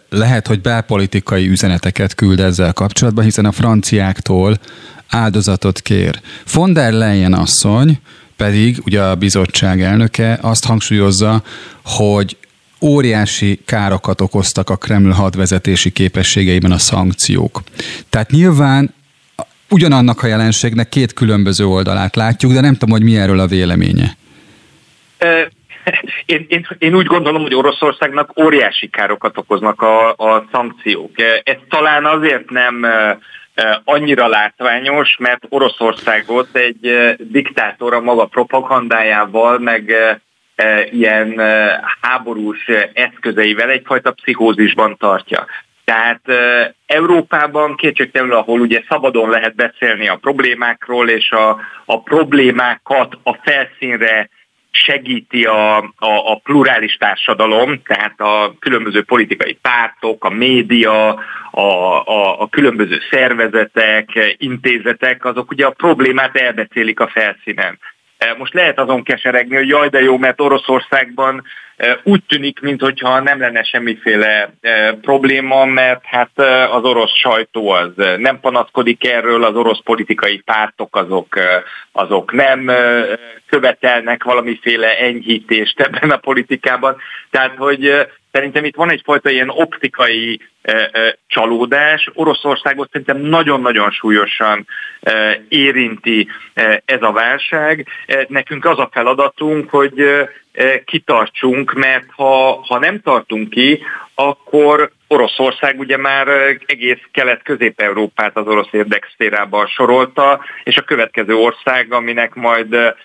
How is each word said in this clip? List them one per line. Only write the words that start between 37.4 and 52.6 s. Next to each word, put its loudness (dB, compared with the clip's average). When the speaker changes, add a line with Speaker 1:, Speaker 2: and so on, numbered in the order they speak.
Speaker 2:
a 0
maga 2
propagandájával, 0
meg, -4
ö, 2
ö, 0
ilyen, 0
ö, 2
háborús -6
eszközeivel -2
egyfajta -2
pszichózisban 0
tartja. -2
Tehát, -2
ö, 0
Európában 0
kétségtelenül, -2
ahol 2
ugye 0
szabadon 0
lehet 0
beszélni -2
a 0
problémákról, -2
és 0
a, 2
a -2
problémákat 0